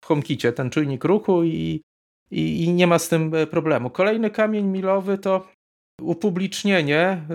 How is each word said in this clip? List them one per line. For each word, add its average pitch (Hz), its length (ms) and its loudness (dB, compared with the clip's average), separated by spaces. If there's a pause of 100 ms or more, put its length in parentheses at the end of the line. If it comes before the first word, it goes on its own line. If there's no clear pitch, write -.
HomeKicie 139 480 0
ten 131 160 -4
czujnik 139 340 -2
ruchu 185 400 2
i, 160 380 -2 (500)
i, 160 320 -2
i 170 100 2
nie 180 140 6
ma 170 120 4
z 165 100 -6
tym, 160 260 0
e, 156 120 0
problemu. 151 420 0
Kolejny 214 400 0
kamień 214 360 0
milowy 190 520 0
to 190 300 -2 (540)
upublicznienie 180 1200 0 (140)